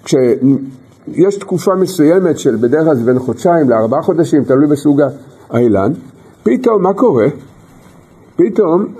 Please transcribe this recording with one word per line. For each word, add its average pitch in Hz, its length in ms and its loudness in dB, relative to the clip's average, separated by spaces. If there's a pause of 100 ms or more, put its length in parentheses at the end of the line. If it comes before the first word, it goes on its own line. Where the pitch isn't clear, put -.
כשיש 135 1300 -2
תקופה 190 380 -2
מסוימת 175 640 0
של 123 180 -2
בדרך 123 280 0
כלל 156 100 2
בין 123 240 0
חודשיים 143 520 0
לארבעה 113 320 0
חודשים, 156 420 0
תלוי 135 220 2
בסוג 147 340 0
ה-, 139 80 2 (420)
האילן, 117 420 0 (500)
פתאום 226 400 0
מה 190 120 0
קורה? 147 320 2 (1080)
פתאום 185 500 0 (140)